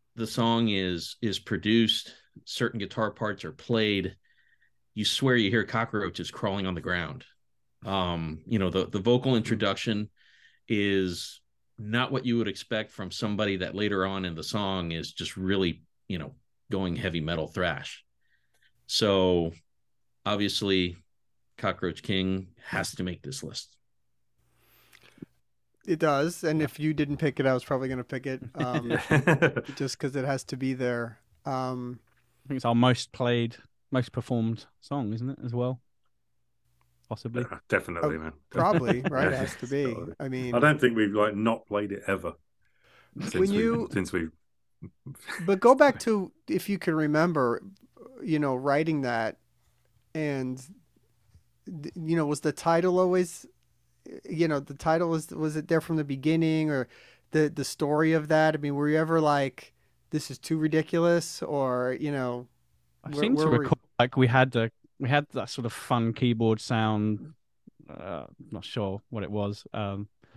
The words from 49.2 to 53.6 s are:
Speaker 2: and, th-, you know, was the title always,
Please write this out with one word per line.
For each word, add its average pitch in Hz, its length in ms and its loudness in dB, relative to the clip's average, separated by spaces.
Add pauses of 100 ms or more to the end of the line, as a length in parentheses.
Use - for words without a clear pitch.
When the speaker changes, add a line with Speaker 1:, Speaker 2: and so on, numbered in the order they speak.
Speaker 2:
and, 131 480 -4 (1040)
th-, 156 300 -12
you 165 200 0
know, 156 100 2
was 143 140 -2
the 151 120 0
title 175 460 2
always, 180 480 2 (800)